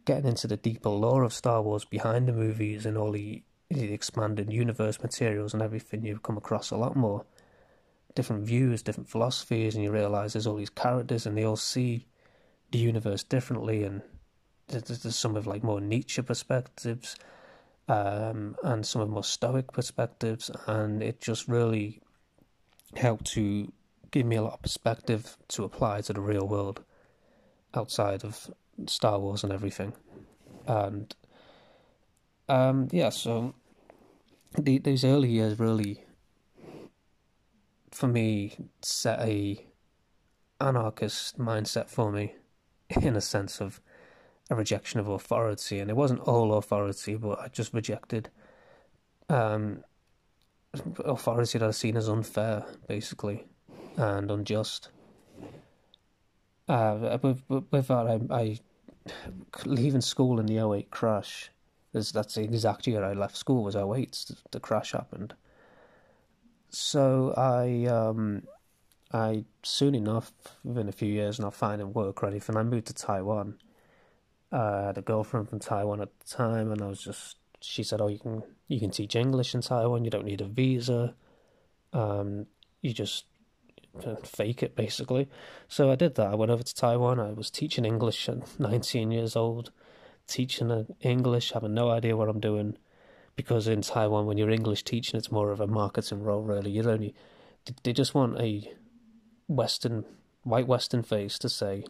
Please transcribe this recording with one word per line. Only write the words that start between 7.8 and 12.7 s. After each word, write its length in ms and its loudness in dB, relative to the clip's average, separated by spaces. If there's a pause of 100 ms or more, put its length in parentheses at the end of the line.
different 300 -2
views, 360 2
different 280 -6
philosophies, 680 0
and 80 0
you 80 0
realise 420 0
there's 140 -2
all 80 0
these 140 -6
characters 560 0
and 120 -2
they 80 2
all 100 2
see 520 -2 (640)